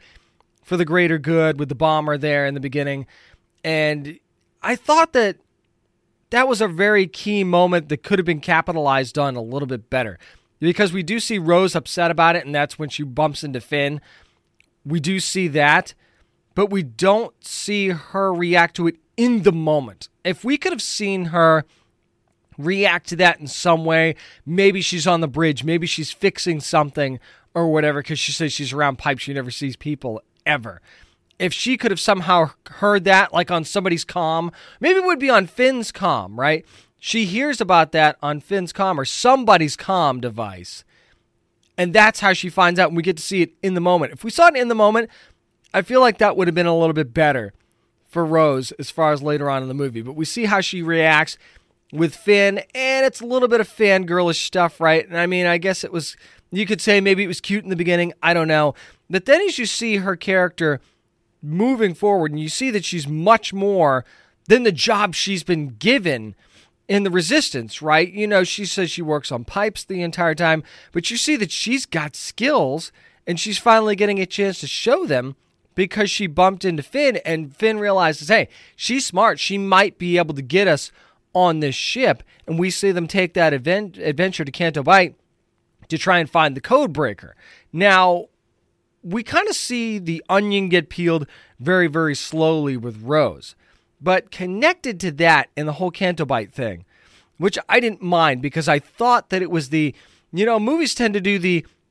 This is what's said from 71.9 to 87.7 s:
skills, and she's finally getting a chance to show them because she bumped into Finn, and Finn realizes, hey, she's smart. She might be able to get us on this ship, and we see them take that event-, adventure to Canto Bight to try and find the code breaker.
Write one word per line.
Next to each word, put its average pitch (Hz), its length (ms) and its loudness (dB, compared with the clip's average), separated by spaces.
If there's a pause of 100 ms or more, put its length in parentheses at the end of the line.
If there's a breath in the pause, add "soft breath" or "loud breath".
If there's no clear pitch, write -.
skills, 175 760 -2 (340 soft breath)
and 175 140 -4
she's 208 180 -6
finally 220 380 4
getting 202 240 0
a 185 60 -2
chance 196 360 -4
to 143 60 -10
show 311 380 -2
them 135 300 -4 (400)
because 196 340 -2
she 202 180 -4
bumped 180 380 2
into 160 180 -2
Finn, 269 420 0
and 160 300 -6
Finn 220 240 0
realizes, 180 500 0
hey, 208 200 4 (260 soft breath)
she's 254 300 -4
smart. 175 340 2
She - 180 -4
might 196 400 2
be 175 200 0
able 160 160 0
to 139 80 -8
get 165 260 2
us 156 240 0 (440 soft breath)
on 175 240 4
this 143 160 -2
ship, - 480 -2 (240 soft breath)
and 165 100 -4
we 185 140 0
see 196 200 0
them 175 140 0
take 185 300 -2
that 160 180 4
event-, 170 440 -2
adventure 165 480 -2
to 135 60 -10
Canto 156 300 -4
Bight 170 320 4 (760)
to 160 80 -4
try 180 220 2
and 156 100 -2
find 156 260 2
the 135 60 -12
code 254 320 2
breaker. 107 420 -4 (360 soft breath)